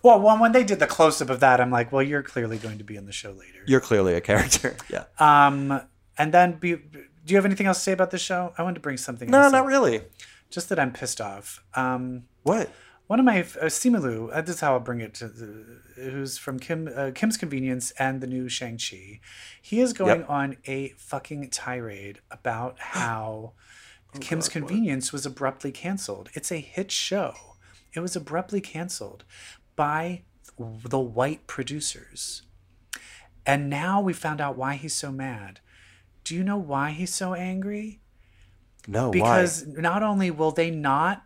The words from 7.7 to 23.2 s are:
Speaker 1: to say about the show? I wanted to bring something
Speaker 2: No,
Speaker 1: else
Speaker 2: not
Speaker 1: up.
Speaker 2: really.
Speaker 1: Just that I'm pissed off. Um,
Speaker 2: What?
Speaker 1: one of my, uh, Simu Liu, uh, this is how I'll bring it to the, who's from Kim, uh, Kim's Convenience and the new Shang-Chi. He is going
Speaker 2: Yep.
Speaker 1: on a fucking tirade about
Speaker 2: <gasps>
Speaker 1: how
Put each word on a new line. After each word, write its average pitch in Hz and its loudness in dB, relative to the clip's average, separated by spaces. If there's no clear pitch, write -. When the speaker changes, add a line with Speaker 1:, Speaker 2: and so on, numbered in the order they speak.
Speaker 1:
to - -6
say 190 0
about 185 0
the 185 -6
show? 180 -4
I 170 -4
wanted 180 -4
to 151 -16
bring 135 -6
something 123 -10
Speaker 2:
No, 269 8
Speaker 1:
else 277 10
Speaker 2:
not 262 6
Speaker 1:
up. 277 0
Speaker 2:
really. 220 4
Speaker 1:
Just - -10
that 175 -2
I'm 127 0
pissed - -8
off. 101 -12
Um, 127 -4
Speaker 2:
What? 202 0
Speaker 1:
one 226 2
of 262 6
my, 202 4
uh, 160 -6
Simu 233 2
Liu, 113 -4
uh, 156 -2
this 165 -6
is - -8
how 143 4
I'll 127 2
bring 120 -6
it 110 -10
to 117 -12
the, 110 -18
who's 131 -8
from 131 -8
Kim, 160 -8
uh, 135 -4
Kim's 220 0
Convenience 131 -4
and 131 0
the 131 -8
new 127 -6
Shang-Chi. 110 -10
He 220 -2
is 247 2
going 190 2
Speaker 2:
Yep. - -12
Speaker 1:
on 139 -4
a 135 -8
fucking 143 -10
tirade 104 -10
about 120 -6
Speaker 2:
<gasps> - -12
Speaker 1:
how 110 -6